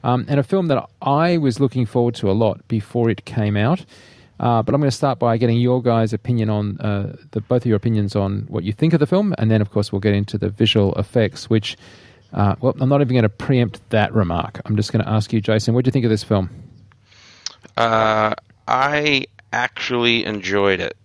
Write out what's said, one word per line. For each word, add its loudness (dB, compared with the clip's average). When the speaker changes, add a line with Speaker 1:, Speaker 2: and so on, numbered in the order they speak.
Speaker 1:
Um, 0
and 2
a 0
film -2
that 0
I 2
was 0
looking 0
forward 0
to -2
a 2
lot 0
before -2
it -4
came -2
out. 0
Uh, 2
but 0
I'm 2
gonna 2
start -2
by 2
getting 2
your 2
guys' 0
opinion -2
on, -2
uh, -4
the, -6
both 0
of -6
your 2
opinions -2
on -2
what -8
you -4
think 0
of 2
the 2
film, 0
and 2
then, 4
of -2
course, -2
we'll -2
get 2
into -2
the -2
visual 2
effects, -2
which, 0
uh, 2
well, 0
I'm 0
not 2
even 0
gonna 4
preempt -2
that 2
remark. -2
I'm -2
just -2
gonna -2
ask 0
you, 0
Jason, 0
what 2
do 2
you 0
think 0
of 2
this 0
film? 0
Speaker 2:
Uh, 2
I 0
actually -2
enjoyed 0
it. -8